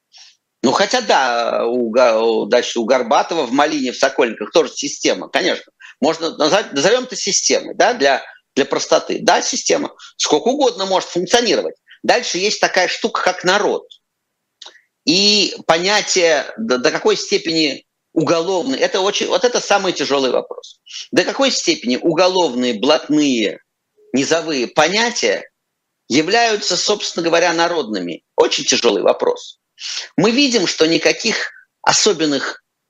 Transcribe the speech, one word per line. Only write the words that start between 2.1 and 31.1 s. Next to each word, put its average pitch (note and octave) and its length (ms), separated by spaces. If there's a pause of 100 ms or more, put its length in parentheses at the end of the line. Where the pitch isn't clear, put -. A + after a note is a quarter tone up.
у, A2 260
значит, A#2+ 280
у A#2+ 80
Горбатова C3+ 600
в A#2 80
Малине, C#3+ 400
в - 40
Сокольниках A#2 540
тоже C#3 220
система, G#2 560
конечно. - 420 (300)
Можно D#3 340
назвать, D#3 380
назовем G3+ 320
это - 100
системой, - 600
да, G#3 180
для, C#3 280 (340)
для C#3 100
простоты. - 560
Да, F#3+ 200
система - 500 (260)
сколько - 320
угодно A#3+ 360
может F#3 240
функционировать. F3+ 680 (280)
Дальше G3 340
есть G3+ 220
такая F3+ 280
штука, - 360
как F3+ 200
народ. F3+ 440 (1200)
И F#3+ 500 (120)
понятие, F3 800 (120)
до, A2+ 220
до D3+ 120
какой F3+ 240
степени D#3+ 720 (260)
уголовный, E3 640
это F#3 220
очень, G3+ 280
вот F3+ 180
это A#3+ 160
самый G3 320
тяжелый C3+ 380
вопрос. - 500 (300)
До F3+ 120
какой B3+ 280
степени - 440
уголовные, D#3+ 800
блатные, C3 840 (520)
низовые C#3 560
понятия F3 840 (600)
являются, G#3 680
собственно - 480
говоря, E3+ 300
народными? B2 680 (120)
Очень - 300
тяжелый A2 380
вопрос. - 560 (580)
Мы G3+ 140
видим, A#3 360
что - 200
никаких - 640 (300)